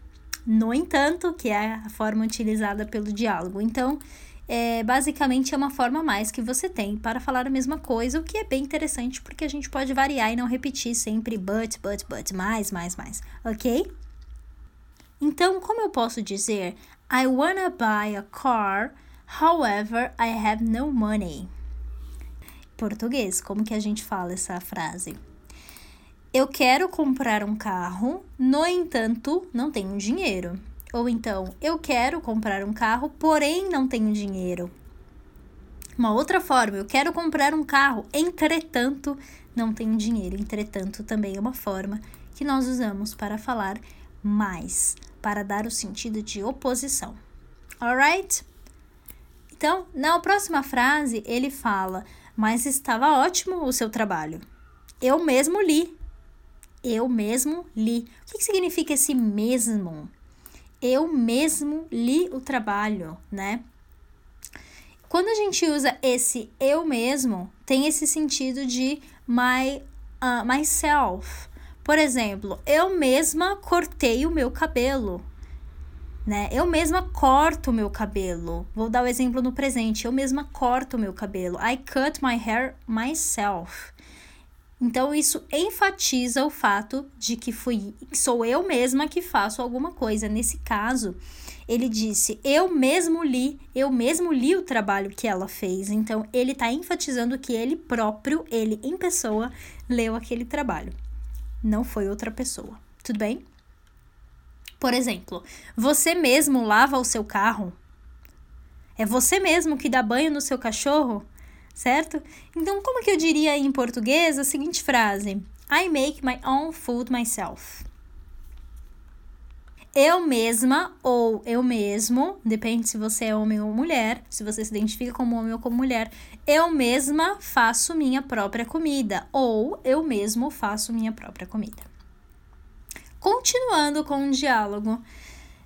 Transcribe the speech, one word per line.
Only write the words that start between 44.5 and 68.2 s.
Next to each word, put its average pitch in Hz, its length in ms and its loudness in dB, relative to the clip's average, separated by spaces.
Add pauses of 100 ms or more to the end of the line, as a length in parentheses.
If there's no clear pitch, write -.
para 208 200 -2
dar 208 240 -4
o 233 40 -8
sentido 214 520 -6
de 214 220 -8
oposição. 254 680 -4 (680)
Alright? 277 640 2 (1080)
Então, 349 440 0
na 311 240 2
próxima 359 440 2
frase, 254 600 2
ele 254 260 -2
fala, 190 540 -2 (320)
"Mas 220 300 2
estava 262 540 4
ótimo 359 440 0
o 254 80 0
seu 240 160 -2
trabalho." 175 540 -4 (580)
Eu 285 240 4
mesmo 294 380 4
li. 339 340 2 (880)
Eu 240 240 0
mesmo 254 560 0 (100)
li. 226 260 0
O - 300 -14
que 427 80 -8
que - 60 -2
significa 349 480 0
esse 285 220 2
mesmo? 214 960 0 (760)
Eu 262 220 4
mesmo 294 840 0
li 254 400 2
o 262 80 -8
trabalho, 208 760 -2 (140)
né? 202 320 -6 (1500)
Quando 370 200 2
a 453 80 2
gente 403 280 0
usa 285 380 2
esse 247 560 0
eu 294 260 2
mesmo, 247 640 0 (160)
tem 269 220 4
esse 302 180 0
sentido 269 640 -2